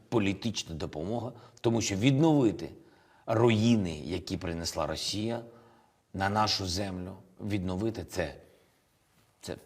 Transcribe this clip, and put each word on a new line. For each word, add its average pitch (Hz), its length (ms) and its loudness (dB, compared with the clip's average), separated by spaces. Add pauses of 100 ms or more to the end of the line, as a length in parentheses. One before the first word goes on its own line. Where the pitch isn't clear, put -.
політична 101 680 -2
допомога, 98 580 -6 (280)
тому 117 200 2
що 98 140 -2
відновити 131 720 4 (560)
руїни, 110 800 4
які 87 320 -6
принесла 85 500 -4
Росія 107 540 -4 (720)
на 95 160 0
нашу 104 380 0
землю, 92 440 -6 (300)
відновити 98 640 -4
це, 80 300 -4 (1040)
це - 240 -8